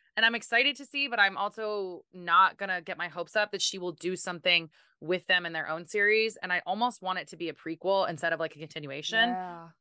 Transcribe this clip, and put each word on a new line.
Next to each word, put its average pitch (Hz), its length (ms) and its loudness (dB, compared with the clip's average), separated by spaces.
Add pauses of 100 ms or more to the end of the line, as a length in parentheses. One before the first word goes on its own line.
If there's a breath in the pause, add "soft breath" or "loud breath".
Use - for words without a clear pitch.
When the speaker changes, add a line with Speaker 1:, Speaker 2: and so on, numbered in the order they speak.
(160)
Speaker 1:
And 226 80 2
I'm 233 100 4
excited 240 420 0
to 277 80 -16
see, 277 240 -6
but 226 100 -4
I'm 196 180 4
also 202 760 -4
not 175 440 6
gonna 185 240 -4
get 165 180 -8
my 175 100 -6
hopes 170 260 -6
up 208 180 2
that 190 100 -4
she - 160 0
will 175 140 -4
do 180 220 -4
something 175 540 0 (320)
with 175 260 -2
them 175 200 2
in 165 60 -8
their 160 160 -4
own 170 180 -6
series. 214 500 2
And 180 160 -6
I 175 140 0
almost 226 360 -2
want 185 160 -2
it 156 100 -8
to 175 80 -16
be 165 120 -6
a 147 40 -4
prequel 175 560 0
instead 165 240 -2
of, 160 80 -2
like, 160 160 -4
a - 20 -20
continuation 156 720 -2
Speaker 2:
Yeah. 175 380 -8 (120)